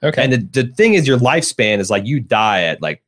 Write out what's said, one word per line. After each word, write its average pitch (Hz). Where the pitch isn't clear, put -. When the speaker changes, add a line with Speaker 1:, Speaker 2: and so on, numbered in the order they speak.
Speaker 1:
Okay. 147
Speaker 2:
And 131
the, 123
the 120
thing 220
is, 165
your 135
lifespan 127
is, 95
like, 101
you 139
die 107
at, 78
like, 78